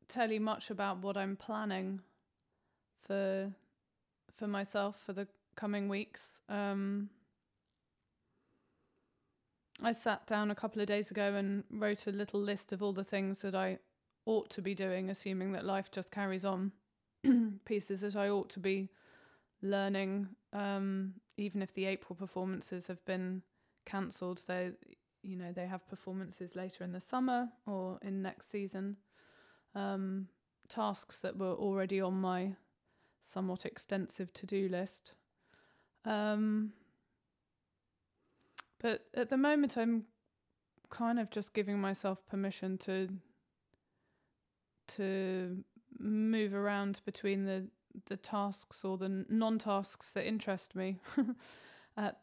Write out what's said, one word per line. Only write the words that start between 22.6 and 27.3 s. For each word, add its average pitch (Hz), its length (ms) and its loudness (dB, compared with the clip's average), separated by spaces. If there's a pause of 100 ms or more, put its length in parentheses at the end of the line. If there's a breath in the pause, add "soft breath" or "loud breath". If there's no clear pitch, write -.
have 175 180 -8
been 185 360 -2 (440)
cancelled. 185 600 -4
They, 180 240 0 (520)
you 190 120 -8
know, 180 160 -6
they 180 160 -4
have 185 200 -6
performances 185 680 -8
later 185 280 -6
in 180 80 -4
the 180 100 -6
summer 254 480 2 (160)